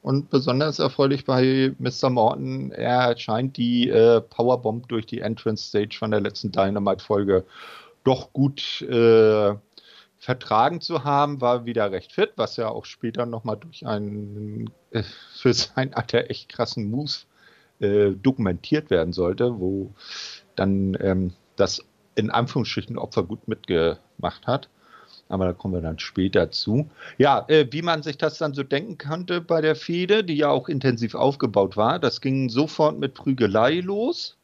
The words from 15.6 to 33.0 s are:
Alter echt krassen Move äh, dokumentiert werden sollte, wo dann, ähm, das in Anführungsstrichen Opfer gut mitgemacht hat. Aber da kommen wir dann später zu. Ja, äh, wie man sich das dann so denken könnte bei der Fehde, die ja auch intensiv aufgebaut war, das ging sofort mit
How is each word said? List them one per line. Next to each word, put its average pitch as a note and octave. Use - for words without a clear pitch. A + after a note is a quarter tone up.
Alter -
echt -
krassen A2+
Move C#3
äh, G2+
dokumentiert B2
werden E2+
sollte, G2+
wo F#2+
dann, G2
ähm, F#2+
das -
in G#2+
Anführungsstrichen A#2+
Opfer G#2+
gut G2
mitgemacht E2
hat. B2+
Aber F#2+
da F2+
kommen F#2
wir F2
dann D#2+
später F#2+
zu. -
Ja, C3
äh, D3+
wie D3+
man E3
sich D3
das D#3
dann D3
so C#3
denken D3+
könnte F3
bei E3
der D#3
Fehde, F3+
die E3+
ja D3
auch C#3
intensiv B2+
aufgebaut A2+
war, B2
das C3+
ging C3+
sofort D#3
mit C#3